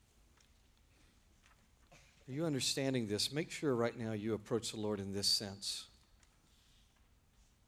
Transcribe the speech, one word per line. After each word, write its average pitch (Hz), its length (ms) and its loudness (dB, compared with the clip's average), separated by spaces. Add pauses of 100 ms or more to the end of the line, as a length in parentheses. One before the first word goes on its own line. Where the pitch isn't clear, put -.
(2250)
are 131 40 -10
you 151 140 0
understanding 131 640 2
this? 104 260 0
Make 151 180 -2
sure 135 240 2
right 117 240 2
now 113 140 -2
you 107 200 0
approach 110 380 -2
the 113 80 -8
Lord 104 220 0
in 98 100 -6
this 98 160 0
sense, - 580 -2 (1800)